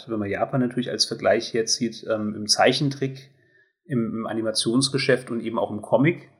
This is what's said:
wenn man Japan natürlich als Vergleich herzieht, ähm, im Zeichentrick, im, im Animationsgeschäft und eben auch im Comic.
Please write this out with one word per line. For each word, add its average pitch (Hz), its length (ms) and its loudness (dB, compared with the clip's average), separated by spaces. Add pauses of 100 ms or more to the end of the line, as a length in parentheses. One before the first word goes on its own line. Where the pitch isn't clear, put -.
wenn 113 100 -4
man 101 120 -2
Japan 113 320 0
natürlich 123 280 -2
als 107 160 0
Vergleich 110 480 0
herzieht, 113 560 -2
ähm, 107 260 -2
im 104 120 -6
Zeichentrick, 135 840 2 (560)
im, 117 360 -2
im 110 60 -6
Animationsgeschäft 113 1000 0
und 117 120 -4
eben 110 180 -2
auch 101 120 0
im 104 100 -6
Comic. 143 480 2 (100)